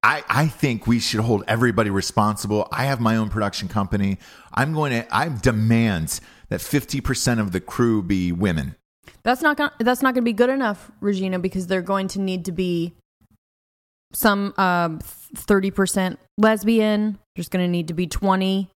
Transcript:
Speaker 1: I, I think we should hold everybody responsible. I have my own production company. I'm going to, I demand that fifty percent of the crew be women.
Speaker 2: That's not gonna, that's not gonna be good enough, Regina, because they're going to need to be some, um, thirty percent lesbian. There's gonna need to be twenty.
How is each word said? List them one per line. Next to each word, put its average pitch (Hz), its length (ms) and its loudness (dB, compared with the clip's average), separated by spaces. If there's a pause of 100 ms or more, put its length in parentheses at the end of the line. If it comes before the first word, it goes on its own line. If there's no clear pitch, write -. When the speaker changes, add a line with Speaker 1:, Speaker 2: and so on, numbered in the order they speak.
Speaker 1:
I, 135 280 2
I 135 180 4
think 123 380 0
we 117 120 4
should 113 220 -2
hold 107 260 2
everybody 110 440 2
responsible. 104 800 0
I 123 120 -4
have 135 160 -2
my 113 160 2
own 110 120 0
production 98 400 -4
company. 98 500 -2 (360)
I'm 139 180 0
going 151 200 0
to, 113 220 -4
I 135 140 0
demand 113 920 2 (280)
that 98 120 -4
fifty 143 400 -2
percent 120 400 0
of 101 120 -2
the 92 80 0
crew 110 420 0
be 90 300 0
women. 85 440 0 (460)
Speaker 2:
That's 254 200 0
not 294 160 2
gonna, 294 200 -2
that's 240 240 2
not 262 120 2
gonna 247 100 0
be 233 80 0
good 240 180 4
enough, 254 400 -2 (100)
Regina, 190 380 -2
because 185 280 -4
they're 185 160 0
going 190 260 -2
to 196 120 -6
need 185 260 -4
to 190 60 -6
be 175 420 -2 (1160)
some, 202 440 0
um, 175 440 0 (360)
thirty 196 340 0
percent 185 480 -2 (200)
lesbian. 214 800 2 (180)
There's 170 120 -8
gonna 180 200 0
need 175 200 -2
to 170 60 -6
be 175 120 -2
twenty. 190 680 0